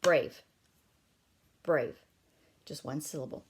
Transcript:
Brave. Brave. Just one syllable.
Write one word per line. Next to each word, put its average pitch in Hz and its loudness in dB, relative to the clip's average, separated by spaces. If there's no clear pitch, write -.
Brave. 160 2
Brave. 156 0
Just - -14
one 139 -4
syllable. - -10